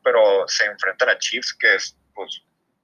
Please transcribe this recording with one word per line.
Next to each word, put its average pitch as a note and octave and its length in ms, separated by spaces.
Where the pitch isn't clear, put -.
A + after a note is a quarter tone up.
pero G#2+ 440
se - 180
enfrentan G#2 440
a - 80
Chiefs, - 360
que G#2+ 220
es, - 220
pues, - 300